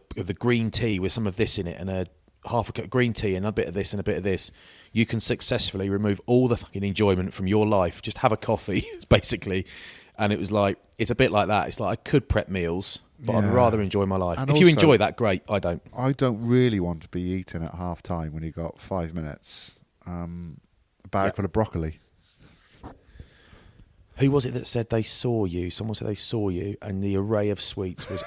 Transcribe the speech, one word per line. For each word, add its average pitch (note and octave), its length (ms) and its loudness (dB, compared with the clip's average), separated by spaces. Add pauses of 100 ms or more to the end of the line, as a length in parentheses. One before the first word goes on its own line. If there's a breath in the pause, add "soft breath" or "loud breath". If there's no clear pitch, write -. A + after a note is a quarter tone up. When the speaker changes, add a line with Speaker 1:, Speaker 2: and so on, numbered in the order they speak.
(160)
Speaker 1:
with F2+ 140 -6
a G2+ 40 -2
green A#2 380 0
tea G#2+ 280 0
with F#2 120 -2
some A2 160 -2
of F#2 80 -4
this G#2+ 240 0
in F2 80 -4
it, E2+ 100 -8
and F#2+ 120 -8
a F#2 160 -2 (420)
half A2+ 220 -2
a - 20 -12
cup - 140 -8
of G2 60 -14
green B2 200 2
tea G2+ 240 -2
and F#2 80 -2
a G#2+ 80 -2
bit - 160 -2
of F2 60 -10
this G2 180 -4
and G#2 80 -4
a F#2 40 -4
bit F#2 140 0
of F#2 60 -6
this, F#2+ 280 -2 (420 loud breath)
you A2+ 100 4
can A2+ 160 -2
successfully G2+ 680 -2
remove G2+ 380 0
all B2 200 6
the A#2 80 4
fucking - 280 -8
enjoyment F#2+ 500 2
from F#2+ 140 -4
your G#2+ 180 4
life. F#2+ 380 2
Just - 160 -8
have B2 120 4
a G#2+ 60 0
coffee, - 480 -2 (120)
<laughs> - 120 -10
basically. F#2+ 560 2 (500 loud breath)
And G#2 160 2
it G2 60 2
was F#2 140 -4
like, G2+ 260 2 (220)
it's A2+ 100 0
a - 60 0
bit B2+ 160 4
like G2 160 4
that. G2+ 220 2
It's F2+ 100 -10
like, G2 120 -2
I A#2 40 -2 (140)
could C#3+ 200 2
prep - 180 0
meals, F2+ 520 -2 (200)
but A#2 140 -4
I'd G#2 120 4
Speaker 2:
Yeah. G2+ 60 2
Speaker 1:
rather A#2 300 4
enjoy G2 240 0
my F#2+ 120 0
life. F2+ 200 0
Speaker 2:
And C3+ 140 0
Speaker 1:
If D3 60 6
you F3 100 10
Speaker 2:
also, E3 80 8
Speaker 1:
enjoy D3 220 6
that, F#2 200 2
great. G2+ 320 0
I G#2 80 2
don't. F2 240 -2 (160)
Speaker 2:
I B2+ 140 0
don't B2+ 340 0
really A#2+ 340 4
want E2+ 220 -2
to - 80 -20
be F2+ 120 -4
eating F2+ 420 -4
at D#2+ 100 -8
half F2 300 -8
time D#2+ 280 -4
when D#2+ 120 -8
you've D#2+ 120 -8
got E2 240 -8
five E2+ 360 -6
minutes. - 560 -10 (340)
Um, F2 560 -10 (420)
a G2+ 40 -20
bag G2 220 0
Speaker 1:
Yeah. - 20 -8
Speaker 2:
full G2 140 -2
of E2+ 60 -4
broccoli. E2+ 480 -2 (2250 soft breath)
Speaker 1:
Who C3+ 120 4
was C#3 140 2
it B2 80 -4
that B2 120 -6
said A#2 260 -2
they A2+ 120 2
saw A#2 400 0
you? F2+ 260 -2
Someone G#2+ 260 -6
said - 120 -6
they G#2 80 -4
saw G#2 320 -2
you, F#2+ 340 -4
and G2 220 -4
the G2 140 0
array G#2 320 0
of G2+ 100 -2
sweets - 480 -6
was F#2+ 200 -8